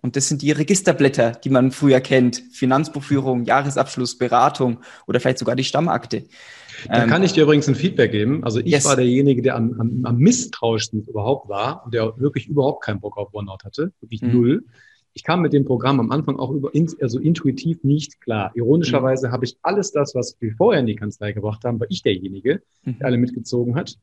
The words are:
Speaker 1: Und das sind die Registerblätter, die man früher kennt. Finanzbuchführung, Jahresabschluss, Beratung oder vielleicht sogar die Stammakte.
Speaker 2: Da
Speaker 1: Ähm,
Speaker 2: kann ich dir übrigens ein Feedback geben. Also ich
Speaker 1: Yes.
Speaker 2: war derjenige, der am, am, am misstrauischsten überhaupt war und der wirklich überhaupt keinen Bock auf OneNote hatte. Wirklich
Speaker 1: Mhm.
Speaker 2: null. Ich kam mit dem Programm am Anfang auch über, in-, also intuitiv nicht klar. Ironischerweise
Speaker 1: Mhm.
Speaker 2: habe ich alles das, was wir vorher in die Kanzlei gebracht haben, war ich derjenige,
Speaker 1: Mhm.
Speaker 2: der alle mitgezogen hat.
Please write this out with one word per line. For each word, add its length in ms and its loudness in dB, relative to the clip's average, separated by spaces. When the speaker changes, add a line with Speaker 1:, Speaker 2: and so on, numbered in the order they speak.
Speaker 1:
Und 160 -4
das 120 0
sind 140 -2
die 100 2
Registerblätter, 800 2
die 180 -6
man 220 4
früher 280 4
kennt. 420 2
Finanzbuchführung, 920 0
Jahresabschluss, 720 -2
Beratung 640 2
oder 140 0
vielleicht 180 0
sogar 180 -2
die 80 -2
Stammakte. 600 -2
Speaker 2:
Da 160 2
Speaker 1:
Ähm, 60 2
Speaker 2:
kann 140 4
ich 100 2
dir 100 6
übrigens 260 4
ein 60 4
Feedback 380 2
geben. 320 0
Also 160 -2
ich 60 -4
Speaker 1:
Yes. 180 2
Speaker 2:
war 120 2
derjenige, 460 4
der 140 0
am, 220 -2
am, 260 -2
am 140 0
misstrauischsten 880 0
überhaupt 420 -4
war 360 -4
und 80 -12
der 260 -2
wirklich 280 -2
überhaupt 380 0
keinen 160 -6
Bock 180 -12
auf 160 -10
OneNote 320 -12
hatte. 340 -6
Wirklich 220 -12
Speaker 1:
Mhm. 100 0
Speaker 2:
null. 320 2
Ich 120 -20
kam 180 0
mit 100 0
dem 120 4
Programm 340 0
am 140 0
Anfang 260 -2
auch 140 -6
über, 200 -4
in-, 300 0
also 160 -2
intuitiv 640 -2
nicht 380 -2
klar. 340 -4
Ironischerweise 720 2
Speaker 1:
Mhm. 40 -4
Speaker 2:
habe 120 -4
ich 180 -8
alles 280 -2
das, 240 -2
was 260 -6
wir 160 -6
vorher 240 4
in 60 0
die 100 -2
Kanzlei 360 -8
gebracht 320 -6
haben, 160 -4
war 100 -6
ich 120 -8
derjenige, 600 -2
Speaker 1:
Mhm. 160 -8
Speaker 2:
der 80 -4
alle 100 0
mitgezogen 560 -2
hat. 280 -6